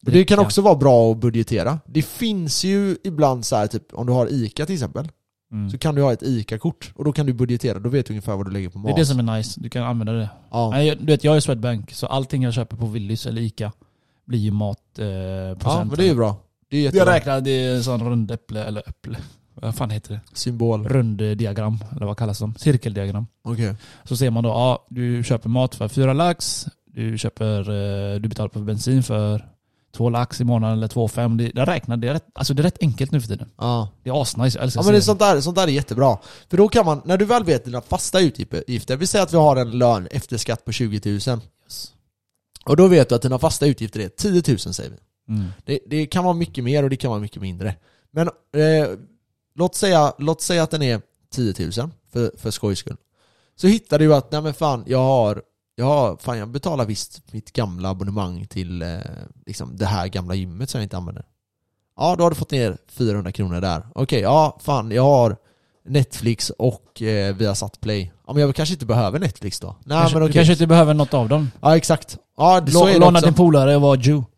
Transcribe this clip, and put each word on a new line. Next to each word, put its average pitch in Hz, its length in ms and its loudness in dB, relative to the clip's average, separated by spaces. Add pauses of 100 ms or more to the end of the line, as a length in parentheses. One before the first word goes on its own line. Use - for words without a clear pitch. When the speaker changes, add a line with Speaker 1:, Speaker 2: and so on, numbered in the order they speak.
(120)
Speaker 1:
det 180 120 8
kan 202 120 4
Speaker 2:
dricka. 208 40 4
Speaker 1:
också 202 220 2
vara 196 120 6
bra 123 380 6
att 113 60 -2
budgetera. 113 680 -2
Det 151 160 -2
finns 190 600 -4
ju 196 400 0
ibland 143 420 0
så 123 100 -2
här, 107 100 0
typ, - 280 -8
om 120 120 -6
du 123 60 0
har 123 200 2
Ica 135 340 -4
till 185 80 -4
exempel, 135 340 -6 (440)
Speaker 2:
Mm. 104 180 -6
Speaker 1:
så - 80 -8
kan 151 160 0
du 143 80 2
ha 131 100 4
ett 110 100 -4
Ica-kort. 117 720 -4
Och 143 80 -8
då 147 80 0
kan 147 140 -2
du 131 60 0
budgetera, 120 460 -2
då 104 100 -6
vet 131 180 -2
du - 60 -8
ungefär 104 240 -6
vad 98 100 -4
du 95 40 -8
lägger 95 180 -6
på 90 100 -14
mat. 101 100 -8
Speaker 2:
Det - 40 0
är - 40 2
det 160 100 4
som 123 220 0
är 110 80 -2
nice, 110 240 -8
du - 80 -12
kan 120 160 -6
använda 113 280 -4
det. 110 180 -4 (200)
Speaker 1:
Ja. 117 200 -2
Speaker 2:
Nej, 139 180 2
jag, 147 100 -2
du - 80 -10
vet, 151 180 2
jag 147 80 4
har - 40 6
ju 151 40 4
Swedbank, 120 520 -4
så - 140 -10
allting 135 360 -4
jag 120 120 -2
köper 113 220 -6
på 113 100 -4
Willys 110 400 -6
eller 113 160 -6
Ica 107 300 -6 (540)
blir 123 120 -4
ju 104 120 0
mat, 104 480 -6
eh, 107 80 -6
Speaker 1:
Ja, 95 480 -8
Speaker 2:
procent. 151 360 -4
Speaker 1:
men 143 80 -6
det 185 60 2
är 185 40 4
ju 160 60 4
bra. 110 220 0 (340)
Det 139 60 -4
är 147 80 2
Speaker 2:
Jag 135 100 -2
Speaker 1:
jättebra. 185 200 6
Speaker 2:
räknar, 139 260 0
det 135 100 -4
är 131 240 0
en 123 100 -2
sån 120 260 -2
rund 117 200 -2
äpple, 107 340 -10
eller 107 240 -10
äpple. - 300 -14 (360)
Vad 113 200 -8
fan 120 160 -6
heter 104 240 -8
det? 107 60 -10 (120)
Speaker 1:
Symbol. 113 560 -2
Speaker 2:
Rund, 113 340 0
eh, 107 80 -2
diagram, 107 480 -2 (180)
eller 104 100 -6
vad 104 120 -6
kallas 104 200 -4
de? 110 200 -6
Cirkeldiagram. 104 680 -2 (180)
Speaker 1:
Okej. 110 300 -4 (300)
Speaker 2:
Så 131 120 -6
ser 127 140 0
man 117 140 0
då, 117 60 0
ja, 120 400 0
du 120 340 -4
köper 117 240 -2
mat 127 260 0
för 107 140 -6
fyra 135 240 2
lax, 170 540 -2 (200)
du 113 320 -6
köper, 107 420 -4
eh, 101 600 -4
du 110 80 -4
betalar 104 200 -6
på - 100 -8
bensin 107 440 0
för 107 440 -2 (500)
två 117 140 0
lax 120 300 -4
i 123 40 0
månaden 113 340 0
eller 110 100 -4
två 113 200 -2
fem. 117 280 -2
Det, 117 180 -2
jag 135 140 0
räknar, 135 280 -4
det 117 120 -4
är 135 40 -2
rätt, 160 220 -6
alltså, - 200 -4
det 135 60 0
är 151 40 2
rätt 180 180 0
enkelt 135 300 -2
nu 147 80 2
för 113 80 -10
tiden. 107 200 -8 (100)
Speaker 1:
Ja. 117 300 -2 (140)
Speaker 2:
Det 127 80 -8
är 143 120 0
asnice, 123 360 -2
jag - 60 -6
älskar 131 160 -2
Speaker 1:
Ja, 170 40 0
men 202 80 6
det 208 60 8
är - 20 8
Speaker 2:
serier. - 0 -
Speaker 1:
sånt 202 180 2
där, 190 220 6
sånt 165 160 -2
där 190 60 2
är 175 100 2
jättebra. 131 460 0 (320)
För 180 60 0
då 208 120 6
kan 214 180 4
man, 147 180 0
när 180 140 0
du 208 60 2
väl 226 200 2
vet 151 200 0
dina 123 160 -8
fasta - 400 -2
utgifter, - 760 -2
vi 170 100 -2
säger 202 160 2
att 165 100 -2
vi 170 40 4
har 151 200 6
en 120 140 -2
lön 120 400 2
efter - 260 -8
skatt 110 280 -6
på 113 80 -8
tjugotusen. 104 680 -2 (260)
Speaker 2:
Yes. - 260 -16 (720)
Speaker 1:
Och 139 120 2
då 185 100 8
vet 170 220 6
du 123 60 2
att 107 80 0
dina 127 160 0
fasta - 280 0
utgifter 113 340 -2
är 95 80 -6
tiotusen, 165 640 0
säger - 160 -10
vi. - 60 -20 (380)
Speaker 2:
Mm. 101 120 -2 (180)
Speaker 1:
Det, 135 220 -4
det 147 200 -4
kan 180 180 0
vara 180 100 2
mycket 165 300 -4
mer 139 180 2
och 135 80 2
det 131 60 -2
kan 131 140 -4
vara 104 100 -4
mycket 104 220 -10
mindre. 95 320 -6 (360)
Men, 165 160 -2 (300)
eh, 151 320 2 (640)
låt 175 200 -2
säga, 165 440 4
låt 156 240 -2
säga 170 200 0
att 156 80 -2
den 156 120 -2
är 120 180 0 (340)
tiotusen 110 580 -4 (200)
för, 120 260 -2
för 113 120 -8
skojs 101 280 -4
skull. - 180 -12 (600)
Så - 100 0
hittar 202 320 2
du 156 160 6
att, 131 180 0
nej 151 100 -4
men 156 120 -4
fan, 139 320 -2
jag 131 120 0
har, 123 440 2 (340)
jag 120 100 -2
har, 131 300 2
fan, 120 220 -8
jag 104 100 -10
betalar 139 360 -4
visst - 380 -8 (100)
mitt 107 200 -14
gamla 92 380 -4
abonnemang 98 560 -6
till, 87 360 -8
eh, 85 60 -8 (580)
liksom, 64 300 -12
det 98 100 -2
här 95 220 -2
gamla 92 260 -6
gymmet 92 360 -8
som 131 100 -6
jag 104 40 -4
inte 95 120 -10
använder. 90 280 -12 (720)
Ja, 170 200 0
då 170 80 2
har 170 60 4
du 160 60 -6
fått - 140 -8
ner 127 260 -2 (120)
fyrahundra 101 440 -4
kronor 87 280 -4
där. 90 340 -4
Okej, 131 260 -2
ja, 139 420 2
fan, 120 280 -2
jag 117 120 2
har 127 340 4 (520)
Netflix 123 640 -2
och, - 520 -4
eh, 101 320 -2
Viasat 101 460 -4
Play. 101 320 -4 (140)
Ja, - 60 -10
men 147 100 2
jag 139 140 2
kanske 160 180 -2
inte 139 120 -10
behöver 110 320 0
Netflix 110 420 -6
då. 95 240 -12
Nej, 147 140 -2
Speaker 2:
Kanske, 165 160 4
Speaker 1:
men 160 60 2
Speaker 2:
du 156 60 4
Speaker 1:
okej. 151 80 0
Speaker 2:
kanske 170 180 8
inte 165 140 4
behöver 160 280 8
något 147 200 0
av 120 140 2
dem. 143 220 0 (100)
Speaker 1:
Ja, 156 160 6
exakt. - 420 0 (180)
Ja, 180 240 6
Speaker 2:
Lå-, 143 100 -2
Speaker 1:
så 175 160 8
är 196 60 6
det 180 60 6
Speaker 2:
låna 175 200 8
Speaker 1:
också. 160 80 4
Speaker 2:
din 165 80 4
polare 143 420 6
och 143 60 4
var 139 140 6
Jew. 131 280 2 (140)